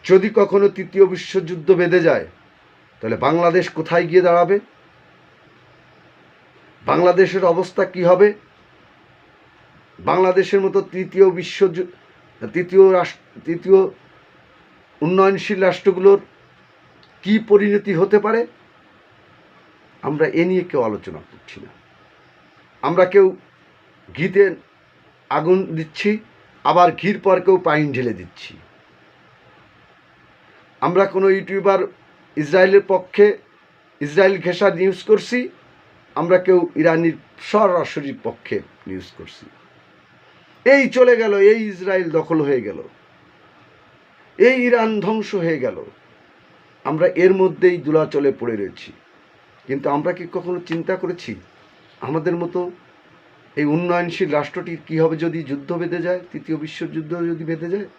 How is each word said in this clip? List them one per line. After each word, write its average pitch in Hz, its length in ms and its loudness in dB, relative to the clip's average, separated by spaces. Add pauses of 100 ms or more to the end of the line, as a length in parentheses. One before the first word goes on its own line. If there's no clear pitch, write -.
যদি 190 300 4
কখনো 202 340 2
তৃতীয় 196 380 2
বিশ্বযুদ্ধ 180 680 -2
বেঁধে 175 260 2
যায়, 135 260 0 (720)
তাহলে 110 160 -4
বাংলাদেশ 170 540 0
কোথায় 170 360 -2
গিয়ে 180 160 -2
দাঁড়াবে? 175 380 0 (2250)
বাংলাদেশের 175 580 2
অবস্থা 175 400 0
কি 185 180 -6
হবে? 185 320 4 (1600)
বাংলাদেশের 185 640 0
মতো 190 200 -2
তৃতীয় 185 500 2
বিশ্বযু-, 180 560 -2 (680)
তৃতীয় 185 400 4
রাষ্ট্র, - 520 -4
তৃতীয় 170 320 2 (1200)
উন্নয়নশীল 190 640 0
রাষ্ট্রগুলোর 185 580 4 (1000)
কি 214 160 0
পরিণতি 202 560 2
হতে 190 240 2
পারে? 226 280 0 (1600)
আমরা 151 240 -2
এ 170 180 0
নিয়ে 180 200 0
কেউ 147 180 -2
আলোচনা 95 360 -6
করছি - 420 -20
না। - 80 -20 (1120)
আমরা 175 220 2
কেউ 190 320 4 (800)
ঘিতে 190 380 2 (720)
আগুন 160 480 -2
দিচ্ছি, 208 420 -6 (460)
আবার 165 280 2
ঘির 175 280 -4
পর 185 200 2
কেউ 185 180 4
পানি 151 340 -2
ঢেলে 123 220 -4
দিচ্ছি। 87 420 -18 (2250)
আমরা 175 260 2
কোনো 190 240 0
ইউটিউবার 190 480 0 (580)
ইসরায়েলের 185 520 4
পক্ষে, 196 500 2 (600)
ইসরায়েল 185 400 0
ঘেঁষা 180 300 0
নিউজ 185 320 -2
করছি, 240 460 0 (640)
আমরা 170 240 0
কেউ 180 360 2
ইরানির 165 420 0 (240)
সরাসরি 165 800 -2
পক্ষে 110 380 -8 (260)
নিউজ 92 320 -14
করছি। - 280 -20 (1160)
এই 269 240 4
চলে 247 280 4
গেল, 220 180 0
এই 214 340 4
ইসরায়েল 185 420 -4
দখল 160 320 0
হয়ে 139 180 0
গেল, 95 220 -12 (1600)
এই 247 240 4
ইরান 220 380 0
ধ্বংস 208 340 -4
হয়ে 165 240 -2
গেল, 107 260 -8 (1000)
আমরা 156 240 -2
এর 185 260 2
মধ্যেই 180 440 2
দোলাচলে 147 640 0
পড়ে 117 160 -6
রয়েছি। 98 360 -12 (760)
কিন্তু 135 240 -6
আমরা 151 220 -2
কি 170 200 -12
কখনো 175 280 -8
চিন্তা 165 360 -6
করেছি 170 380 -10 (640)
আমাদের 160 360 -4
মতো 180 340 -6 (840)
এই 147 80 -2
উন্নয়নশীল 175 680 -2
রাষ্ট্রটির 156 560 -6
কী 160 120 -6
হবে 160 180 2
যদি 160 260 -6
যুদ্ধ 139 300 -10
বেঁধে 170 300 -6
যায়, 180 180 -4 (120)
তৃতীয় 160 260 -8
বিশ্বযুদ্ধ 156 600 -10
যদি 170 260 -6
বেঁধে 160 240 -8
যায়? 196 200 -8 (100)